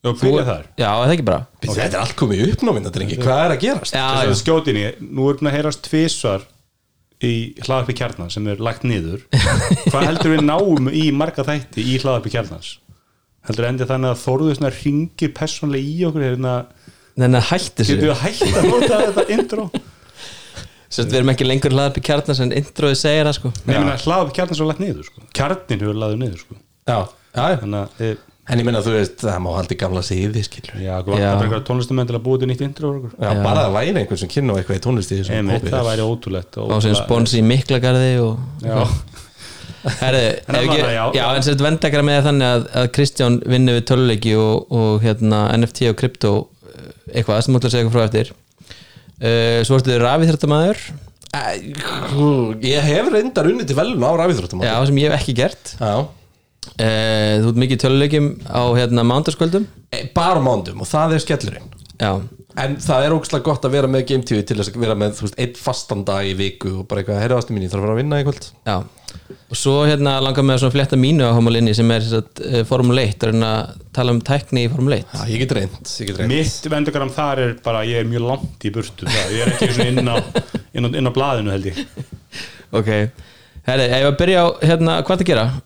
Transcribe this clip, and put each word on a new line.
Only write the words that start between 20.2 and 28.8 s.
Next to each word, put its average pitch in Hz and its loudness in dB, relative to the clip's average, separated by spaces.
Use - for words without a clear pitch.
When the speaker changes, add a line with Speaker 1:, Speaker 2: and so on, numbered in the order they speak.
Speaker 2:
Svo - -6
við 131 0
erum 131 2
ekki 127 0
lengur 135 2
hlaðvarpi 139 0
Kjarnans 147 0
en 123 0
introið 143 0
segir 151 2
það, 147 0
sko. 127 -4
Speaker 1:
Nei, - -2
ég 139 2
Speaker 3:
Já. 147 2
Speaker 1:
meina, 143 0
hlaðvarpi 165 0
Kjarnans 170 -2
var 156 0
lagt 156 -4
niður, 143 -6
sko. - -20
Kjarnin 143 -4
hefur 104 -2
lagður 107 -4
niður, 104 -6
sko. - -20
Speaker 3:
Já, 120 0
já, 123 -4
já. 165 0
Speaker 1:
Þannig 104 -4
að, - -10
eh, 110 -2
Speaker 3:
En 120 0
ég 117 -2
meina, 120 0